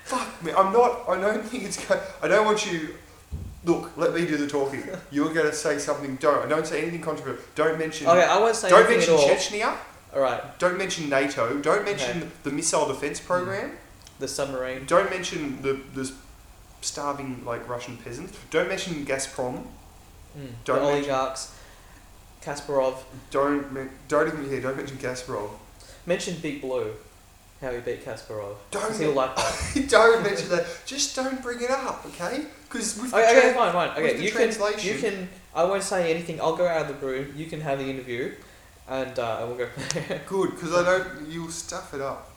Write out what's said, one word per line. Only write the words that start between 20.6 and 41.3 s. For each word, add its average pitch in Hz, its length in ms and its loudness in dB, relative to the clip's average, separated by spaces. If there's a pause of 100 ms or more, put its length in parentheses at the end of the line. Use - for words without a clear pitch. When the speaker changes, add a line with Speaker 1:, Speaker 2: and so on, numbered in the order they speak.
Speaker 1:
Don't 131 140 2
Speaker 2:
The 143 140 2
Speaker 1:
mention 143 180 0
Speaker 2:
oligarchs. 131 440 -2 (840)
Kasparov. 139 540 -2 (340)
Speaker 1:
Don't 143 420 0
men-, 135 200 -8 (160)
don't 151 200 2
even, 147 240 -4
yeah, 127 100 -2
don't 131 160 -4
mention 135 200 -8
Kasparov. 123 520 -6 (560)
Speaker 2:
Mention 180 360 -2
Big 147 200 -6
Blue, 123 320 -4 (680)
how 131 100 -6
he 120 80 -6
beat 117 260 -6
Kasparov. 107 500 -10 (160)
Speaker 1:
Don't 202 120 -4
Speaker 2:
'Cause - 160 -4
he'll 156 100 2
Speaker 1:
men-, 143 60 2
Speaker 2:
like 131 200 2
that. - 500 -2
Speaker 1:
<laughs> - 40 -8
don't 226 340 8
mention 190 260 0
that. 170 160 0 (200)
Just 277 300 -4
don't 262 260 -2
bring 240 200 -6
it 247 80 -2
up, 262 380 -4
okay? 233 380 -6 (240)
'Cause - 300 -4
with 254 120 -6
the 196 60 4
Speaker 2:
Okay, 226 200 10
okay, 254 120 10
Speaker 1:
tran-, 247 60 4
Speaker 2:
fine, 214 180 4
fine. 165 160 2
Speaker 1:
with - 80 -4 (140)
Speaker 2:
Okay, 117 60 0
Speaker 1:
the 143 60 -2
Speaker 2:
you 208 80 0
can, 233 100 2
you 233 100 6
Speaker 1:
translation 208 500 -2
Speaker 2:
can, 196 280 -4 (240)
I 160 120 2
won't 190 180 0
say 180 280 0
anything. 165 300 -4
I'll 160 140 0
go 175 120 0
out 160 220 0
of 139 100 -8
the 139 60 -6
room. 135 300 -4
You 156 100 -8
can 165 160 -10
have 143 180 -2
the 135 100 -4
interview, 127 440 -6 (540)
and, 131 320 -4
uh, 113 220 -2
and 117 80 -4
we'll 123 80 -6
go 120 100 -4
from 143 400 -6
there. 165 160 -6
<laughs> - 40 -14
Speaker 1:
Good, 190 320 -2
'cause 165 140 -4
I 175 100 4
don't, 180 460 0
you'll 165 220 -8